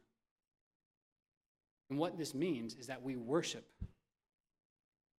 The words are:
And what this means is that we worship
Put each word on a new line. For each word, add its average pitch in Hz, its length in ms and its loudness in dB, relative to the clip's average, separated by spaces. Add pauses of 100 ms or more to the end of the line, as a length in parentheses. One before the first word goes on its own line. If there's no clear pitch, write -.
(1900)
And 139 80 2
what 175 180 2
this 147 160 -2
means 131 420 0
is 123 120 -12
that 127 160 -6
we 127 140 -2
worship 120 500 2 (1500)